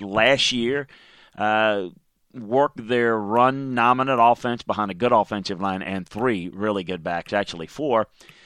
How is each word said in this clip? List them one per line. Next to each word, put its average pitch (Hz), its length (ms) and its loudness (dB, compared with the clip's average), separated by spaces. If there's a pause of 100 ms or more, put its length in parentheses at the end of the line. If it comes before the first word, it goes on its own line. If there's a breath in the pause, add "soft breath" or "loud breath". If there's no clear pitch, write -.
last 110 500 2
year, 131 380 -2 (500 soft breath)
uh, 104 520 0 (440)
worked 123 520 -2
their 117 320 2
run 127 560 0
dominant 127 480 2
offense 120 380 2
behind 101 300 -4
a 92 40 -6
good 120 160 0
offensive 101 480 0
line 95 220 -4
and 95 260 -8
three 104 460 -4
really 101 320 -4
good 87 180 -8
backs, 85 300 -6
actually 90 340 -4
four. 120 420 -2 (380 soft breath)